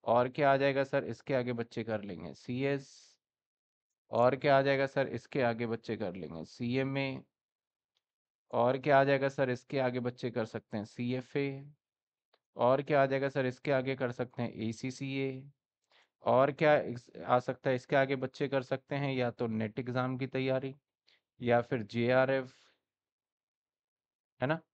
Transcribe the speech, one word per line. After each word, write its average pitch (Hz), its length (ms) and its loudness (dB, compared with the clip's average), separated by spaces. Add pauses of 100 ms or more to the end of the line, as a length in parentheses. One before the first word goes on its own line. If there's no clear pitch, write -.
और 123 240 4
क्या 139 240 2
आ 139 40 6
जाएगा 139 280 2
सर? 135 200 -2
इसके 117 300 -6
आगे 123 180 0
बच्चे 117 320 -6
कर 107 180 -4
लेंगे 87 320 -10
सीएस। 139 800 -6 (960)
और 123 260 4
क्या 135 220 4
आ 139 40 4
जाएगा 139 240 2
सर? 135 220 -2
इसके 127 340 -4
आगे 117 240 0
बच्चे 113 300 -4
कर 95 180 -6
लेंगे 82 300 -10
सीएमए। 135 760 -4 (1300)
और 123 280 2
क्या 135 220 4
आ 139 40 4
जाएगा 139 240 2
सर? 135 220 -2
इसके 127 280 -4
आगे 127 220 0
बच्चे 123 300 -6
कर 117 140 -4
सकते 110 320 -10
हैं 104 80 -4
सीएफ़ए। 135 840 -6 (880)
और 123 260 4
क्या 143 200 4
आ 139 40 6
जाएगा 135 220 0
सर? 135 180 0
इसके 127 260 -2
आगे 131 240 0
कर 127 160 -2
सकते 123 300 -6
हैं 120 100 -4
एसीसीए। 131 1000 -6 (720)
और 131 280 4
क्या 151 240 6
इस, 120 340 -4 (160)
आ 127 120 6
सकता 131 320 -2
है? 127 60 2
इसके 127 200 -2
आगे 135 200 4
बच्चे 131 320 -4
कर 135 140 0
सकते 135 340 -6
हैं 139 180 -2
या 123 160 0
तो 120 160 -4
नेट 110 320 -4
एग्जाम 127 400 -4
की 135 80 -4
तैयारी 131 480 -2 (680)
या 120 200 4
फिर 117 220 -4
जेआरएफ़, 127 680 0 (1900)
है 127 60 -2
ना? 160 140 -4 (140)